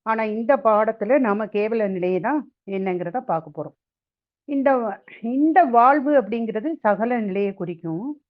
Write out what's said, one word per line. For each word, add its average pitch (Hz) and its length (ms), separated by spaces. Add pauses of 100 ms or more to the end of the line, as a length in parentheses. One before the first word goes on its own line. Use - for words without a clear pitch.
ஆனா 220 200
இந்த 226 340
பாடத்துல 220 640
நாம 214 280
கேவல 214 420
நிலையை 180 320
தான் - 320 (180)
என்னங்கிறத 185 500
பார்க்க 160 420
போறோம். 143 140 (680)
இந்த, 262 520 (240)
இந்த 294 440
வாழ்வு 269 560
அப்படிங்கிறது 220 600
சகல 226 400
நிலையை 196 340
குறிக்கும். 175 760